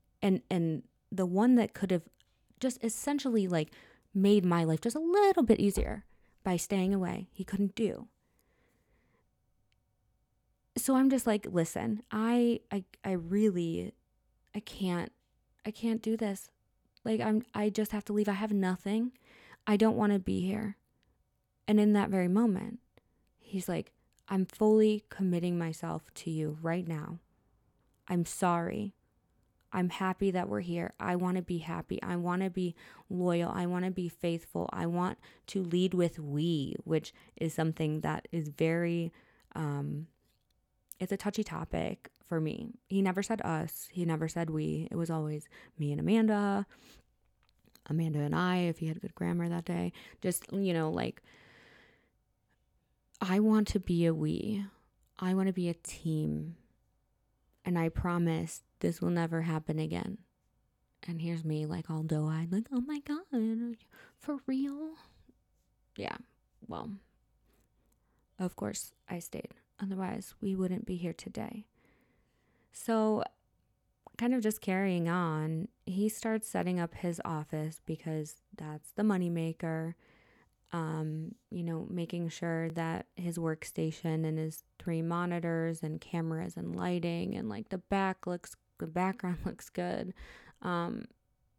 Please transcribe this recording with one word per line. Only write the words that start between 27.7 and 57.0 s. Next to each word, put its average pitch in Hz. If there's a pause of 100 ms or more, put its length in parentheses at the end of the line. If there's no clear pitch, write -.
I'm 175
sorry. 180 (800)
I'm 180
happy 190
that 175
we're -
here. 170
I 180
wanna 180
be 175
happy. 165
I 180
wanna 180
be 180 (340)
loyal. 175
I 180
wanna 180
be 180
faithful. 170
I 170
want 175 (300)
to 190
lead 180
with 175
we," 151
which 160 (220)
is 160
something 160
that 156
is 160
very, 170 (420)
um, 147 (920)
it's 185
a 196
touchy 208
topic - (160)
for 165
me. -
He 196
never 185
said 220
us. 160
He 175
never 160
said 165
we. 156
It -
was 165
always 151 (280)
me 147
and 147
Amanda, 202 (1200)
Amanda 160
and 147
I, 180
if 170
he 160
had 160
good -
grammar 170
that 170
day. 175 (300)
Just, -
you 196
know, 160
like, - (2000)
I 190
want 214
to 196
be 170
a 165
we. 160 (540)
I 185
wanna 190
be 175
a 170
team. 156 (1080)